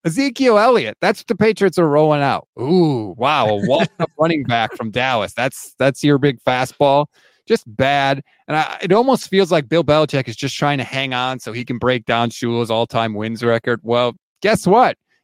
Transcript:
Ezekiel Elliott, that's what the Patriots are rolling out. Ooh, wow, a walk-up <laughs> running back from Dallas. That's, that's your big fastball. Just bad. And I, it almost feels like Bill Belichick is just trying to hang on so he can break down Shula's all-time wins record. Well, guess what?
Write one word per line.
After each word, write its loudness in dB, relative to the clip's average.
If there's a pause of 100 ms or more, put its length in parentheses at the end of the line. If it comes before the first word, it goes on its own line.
Ezekiel 2
Elliott, 2
that's 0
what -20
the -2
Patriots 2
are 4
rolling 2
out. -2 (120)
Ooh, 0
wow, 2
a 0
walk-up -2
<laughs> -6
running 0
back -2
from -8
Dallas. -2
That's, -6
that's 0
your 4
big 0
fastball. 0 (400)
Just 0 (120)
bad. 0 (260)
And -4
I, -2
it 0
almost 2
feels 0
like 0
Bill 0
Belichick 0
is -10
just -8
trying -2
to -4
hang -6
on -4
so -12
he -8
can -6
break -2
down 0
Shula's -4
all-time -2
wins -6
record. 0
Well, -2 (260)
guess 0
what? 4 (260)